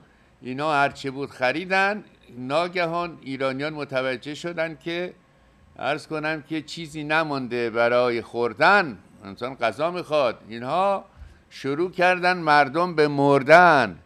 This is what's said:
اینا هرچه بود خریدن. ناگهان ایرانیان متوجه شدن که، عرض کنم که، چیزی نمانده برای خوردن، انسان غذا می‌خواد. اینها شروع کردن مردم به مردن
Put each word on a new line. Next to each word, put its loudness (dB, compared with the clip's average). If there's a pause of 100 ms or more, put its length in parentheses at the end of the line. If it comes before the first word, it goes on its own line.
(420)
اینا -4
هرچه 0
بود -10
خریدن. -2 (340)
ناگهان -4
ایرانیان -6
متوجه -6
شدن -8
که، -6 (680)
عرض -6
کنم -6
که، -8
چیزی -12
نمانده -2
برای 2
خوردن، 0 (280)
انسان -10
غذا -2
می‌خواد. -2
اینها -2 (440)
شروع -4
کردن 2
مردم 2
به 4
مردن 6